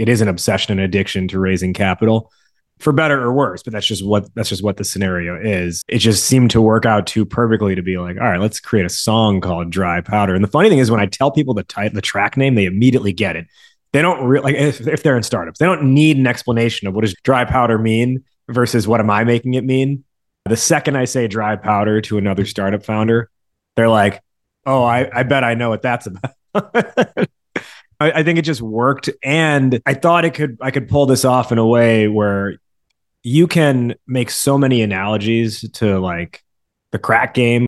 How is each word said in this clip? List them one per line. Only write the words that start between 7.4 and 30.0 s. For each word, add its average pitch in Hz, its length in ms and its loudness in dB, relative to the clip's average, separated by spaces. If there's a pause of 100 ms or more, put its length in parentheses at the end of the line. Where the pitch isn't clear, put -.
to 92 60 -4
be 92 160 -4
like, 90 180 -8
"All 113 120 -2
right, 90 120 0
let's 107 180 -2
create 95 280 -2
a 85 40 -6
song 110 500 0
called 85 300 -4
Dry 87 300 -2
Powder." 98 340 -2
And 95 80 0
the 104 60 2
funny 180 200 4
thing 165 100 4
is, 120 120 2
when 113 100 2
I 101 60 2
tell 131 240 -2
people 139 240 -2
the 107 100 -6
tit-, 104 300 -6
the 98 80 -6
track 101 340 -4
name, 135 200 2
they 101 80 2
immediately 107 480 2
get 90 240 -4
it. 85 100 -12 (460)
They 143 100 2
don't 165 220 0
re-, 131 160 2
like, 139 160 0
if, 139 300 -2
if 156 160 -4
they're 139 140 2
in 117 60 0
startups, 87 360 -6
they 151 60 2
don't 151 300 2
need 151 240 4
an 131 80 4
explanation 117 600 -2
of 95 60 -6
what 104 80 -4
does 104 220 0
dry 127 240 2
powder 117 320 0
mean 117 460 0 (240)
versus 117 380 0
what 113 140 2
am 107 80 0
I 104 160 2
making 120 300 0
it 127 100 -2
mean. 135 400 -2 (400)
The 110 120 -2
second 143 400 0
I 127 100 0
say 120 220 -2
dry 107 280 -4
powder 107 460 0
to 107 160 -4
another 98 260 0
startup 98 400 -4
founder, 113 460 0 (440)
they're 113 140 4
like, 104 340 2 (440)
"Oh, 135 180 2
I, 120 240 0 (120)
I - 20 2
bet 131 220 0
I 117 100 0
know 117 160 -2
what 107 100 -4
that's 123 260 -4
about." - 280 -12 (200)
<laughs> - 0 - (1400)
I, 156 140 2
I 156 100 0
think 165 160 0
it 165 40 0
just 143 180 -4
worked. 117 480 -2 (140)
And 139 640 0
I 139 80 0
thought 170 320 2